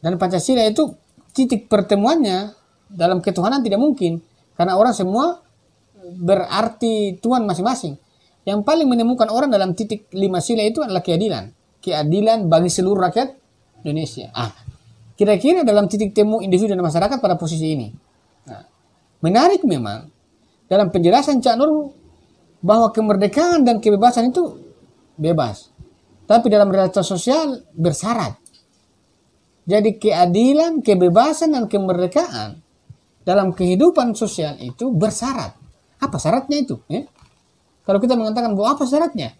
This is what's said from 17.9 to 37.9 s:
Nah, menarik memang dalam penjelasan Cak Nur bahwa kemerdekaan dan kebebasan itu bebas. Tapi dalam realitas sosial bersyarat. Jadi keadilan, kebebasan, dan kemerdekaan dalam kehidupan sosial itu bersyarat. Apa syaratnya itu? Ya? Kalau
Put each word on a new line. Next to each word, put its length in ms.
Nah, 200
menarik 400
memang 400
dalam 240
penjelasan 480
Cak 160
Nur 400
bahwa 320
kemerdekaan 720
dan 160
kebebasan 480
itu 320
bebas. 560
Tapi 240
dalam 160
realitas 400
sosial 640
bersyarat. 640
Jadi 320
keadilan, 880
kebebasan, 720
dan 80
kemerdekaan 960
dalam 320
kehidupan 560
sosial 480
itu 320
bersyarat. 640
Apa 200
syaratnya 400
itu? 160
Ya? 200
Kalau 160